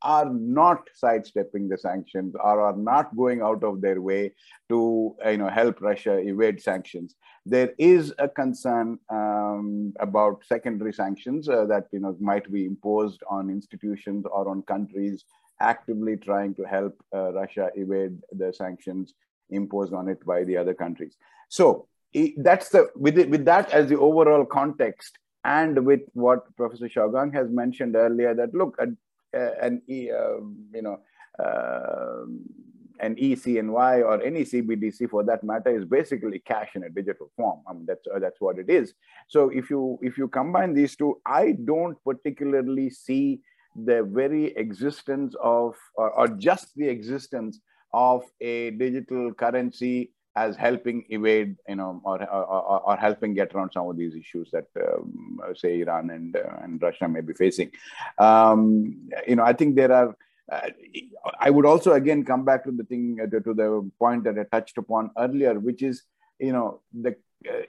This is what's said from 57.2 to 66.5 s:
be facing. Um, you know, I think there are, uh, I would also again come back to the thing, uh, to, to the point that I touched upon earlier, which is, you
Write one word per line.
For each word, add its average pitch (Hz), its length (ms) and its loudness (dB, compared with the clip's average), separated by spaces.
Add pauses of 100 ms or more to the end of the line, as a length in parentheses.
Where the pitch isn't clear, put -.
be 80 120 -8
facing. 92 380 0 (460)
Um, 110 920 6 (180)
you 120 80 4
know, 120 80 4
I 120 100 6
think 143 220 2
there 131 160 6
are, 123 240 6 (360)
uh, - 180 -6 (720)
I 127 100 4
would 143 160 6
also 160 280 6
again 143 320 2
come 131 200 0
back 131 200 4
to 135 60 -6
the 117 120 -6
thing, 120 380 -4
uh, 110 60 -2
to, 107 140 0
to 113 120 -2
the 107 460 0
point 117 240 2
that 107 160 -2
I 104 40 -4
touched 110 360 -4
upon 110 380 -4
earlier, 127 420 0
which 123 240 -4
is, 127 200 -4 (360)
you 135 120 -2